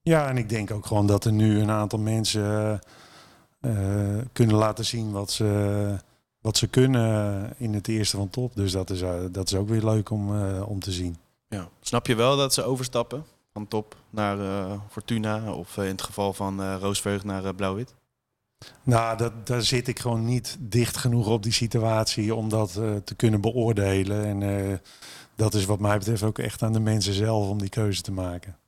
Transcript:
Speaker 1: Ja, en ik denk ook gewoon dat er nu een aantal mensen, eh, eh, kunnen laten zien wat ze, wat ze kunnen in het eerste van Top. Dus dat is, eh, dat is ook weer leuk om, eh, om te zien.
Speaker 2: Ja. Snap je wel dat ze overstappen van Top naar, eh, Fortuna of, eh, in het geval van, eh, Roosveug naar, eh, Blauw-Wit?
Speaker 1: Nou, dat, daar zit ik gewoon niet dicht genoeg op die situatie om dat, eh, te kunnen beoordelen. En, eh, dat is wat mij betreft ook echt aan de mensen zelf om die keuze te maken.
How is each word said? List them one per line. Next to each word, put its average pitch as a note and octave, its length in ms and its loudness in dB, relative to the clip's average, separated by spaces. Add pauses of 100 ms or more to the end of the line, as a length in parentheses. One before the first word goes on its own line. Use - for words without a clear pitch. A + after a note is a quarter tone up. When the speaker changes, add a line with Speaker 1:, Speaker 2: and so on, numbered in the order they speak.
Speaker 1:
Ja, D#3 280 4
en C3 80 0
ik A#2 120 0
denk G#2+ 220 -2
ook G#2 160 -6
gewoon G#2 200 4
dat G2+ 180 4
er A2 80 4
nu G#2+ 280 6
een G#2+ 100 2
aantal G#2+ 280 0
mensen, G#2+ 800 0 (800)
eh, G2+ 580 0
eh, A#2+ 140 -4
kunnen A2 240 6
laten A2 280 2
zien A2 280 -4
wat G2+ 180 -4
ze, G2+ 680 0 (440)
wat A2 160 0
ze - 100 2
kunnen A2 920 2
in A2+ 180 -4
het G2+ 140 -4
eerste A2 280 0
van G2 140 -2
Top. B2 260 -4
Dus G2 160 0
dat F#2 180 -2
is, F#2 120 -4
eh, F2+ 120 -2 (160)
dat G2 160 -4
is - 80 -2
ook G2+ 140 0
weer A2 160 2
leuk A2 260 2
om, G#2 300 -2
eh, G2 280 -4
om G#2 120 -6
te F#2+ 120 -6
zien. F2+ 240 -4 (320)
Speaker 2:
Ja. F#2 200 -10 (120)
Snap - 260 -2
je C3 80 2
wel B2 220 4
dat C#3 180 0
ze - 80 -2
overstappen B2+ 600 -4 (280)
van G#2 160 -10
Top G#2+ 280 -6 (140)
naar, G2+ 300 -2
eh, G2 320 -4 (180)
Fortuna G#2+ 640 -4
of, - 240 -10
eh, G2+ 60 -2
in F#2+ 60 -2
het F#2+ 120 -8
geval G2+ 300 -2
van, G2 300 -4
eh, F#2+ 180 -4
Roosveug G2 440 -2
naar, F#2+ 200 -4
eh, F#2+ 120 -4
Blauw-Wit? G2 380 -4 (880)
Speaker 1:
Nou, A2+ 340 2
dat, A2+ 300 -4
daar B2 160 0
zit A#2+ 260 0
ik A#2+ 100 -4
gewoon A2+ 260 -2
niet A#2+ 360 -2
dicht A#2 360 2
genoeg A#2+ 320 2
op A2 140 2
die A2+ 100 -2
situatie A2 840 0
om A2 140 -2
dat, G#2+ 280 0
eh, G#2+ 180 -2 (100)
te - 100 -12
kunnen G#2+ 260 4
beoordelen. G#2 840 2
En, G2+ 180 -2 (280)
eh, G2 60 -2 (580)
dat A2 200 2
is G2+ 100 4
wat G2 160 0
mij G#2 180 4
betreft G#2 240 0
ook G#2+ 160 -2
echt A#2+ 240 -4
aan A2 100 0
de A2 80 2
mensen G#2+ 340 2
zelf G#2+ 340 2
om G2+ 100 -2
die G2 100 -4
keuze G2+ 340 -2
te G2+ 100 -8
maken. F2+ 440 -8 (120)